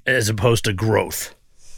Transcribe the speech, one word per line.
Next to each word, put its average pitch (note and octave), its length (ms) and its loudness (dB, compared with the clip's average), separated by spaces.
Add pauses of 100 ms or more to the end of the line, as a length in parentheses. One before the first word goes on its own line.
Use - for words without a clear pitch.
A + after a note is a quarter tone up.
as A#2+ 240 2
opposed A2 360 2
to G#2+ 80 0
growth. G2+ 600 -2 (440)